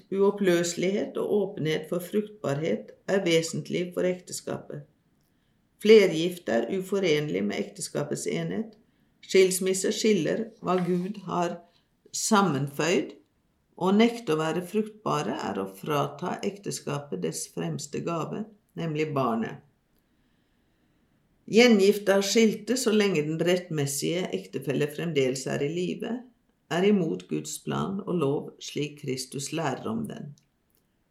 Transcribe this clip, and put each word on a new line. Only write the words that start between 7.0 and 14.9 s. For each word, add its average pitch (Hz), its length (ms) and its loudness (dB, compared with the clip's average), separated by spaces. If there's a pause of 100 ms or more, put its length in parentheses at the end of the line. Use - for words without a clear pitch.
med 202 160 -2
ekteskapets 147 680 -6
enhet. 170 460 -4 (520)
Skilsmisse 185 680 2
skiller 202 540 2 (180)
hva 180 160 0
Gud 180 460 -2
har 175 320 -2 (560)
sammenføyd. 165 960 2 (680)
Å 180 140 0
nekte 220 440 0
å 156 40 -2
være 160 240 -4
fruktbare 151 800 -4